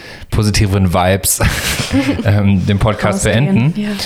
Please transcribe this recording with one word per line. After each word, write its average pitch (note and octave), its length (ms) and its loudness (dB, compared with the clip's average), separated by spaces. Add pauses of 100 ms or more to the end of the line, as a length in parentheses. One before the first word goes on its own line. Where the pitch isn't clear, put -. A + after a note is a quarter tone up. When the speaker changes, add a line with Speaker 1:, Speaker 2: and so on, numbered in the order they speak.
(300)
Speaker 1:
positiveren G2+ 640 2
Vibes, F#2+ 480 0 (400)
<laughs> C4+ 420 -2
ähm, G2+ 440 2
den G2+ 120 0
Podcast G#2 460 0
Speaker 2:
Rausgehen. A2 200 2 (100)
Speaker 1:
beenden. D#3 260 0
Speaker 2:
Ja. G#3 80 -4 (160)